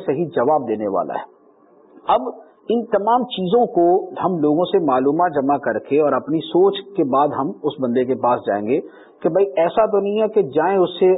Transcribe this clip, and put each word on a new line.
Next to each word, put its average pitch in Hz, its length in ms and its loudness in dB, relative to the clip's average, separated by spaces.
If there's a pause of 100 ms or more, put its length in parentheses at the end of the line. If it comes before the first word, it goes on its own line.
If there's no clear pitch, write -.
صحیح 160 200 -2
جواب 147 420 0
دینے 107 200 -4
والا 90 260 -4
ہے۔ - 100 -8 (840)
اب 214 120 2 (480)
ان 226 160 0
تمام 220 400 0
چیزوں 190 420 0
کو 175 440 2 (140)
ہم 180 140 -2
لوگوں 151 260 2
سے 190 140 0
معلومات 147 560 0
جمع 143 220 0
کر 120 220 -4
کے 139 220 0
اور 143 120 2
اپنی 131 260 -2
سوچ 185 580 0
کے 165 80 0
بعد 139 240 2 (100)
ہم 147 140 -4 (100)
اس 147 180 -2
بندے 127 240 0
کے 131 100 -2
پاس 123 320 0
جائیں 104 200 -2
گے 135 140 0 (420)
کہ 175 60 0
بھائی 185 180 2 (100)
ایسا 170 300 2
تو 202 140 0
نہیں 202 220 -2
ہے 214 60 2
کہ 214 140 2
جائیں 160 360 0
اس 175 120 2
سے 185 280 4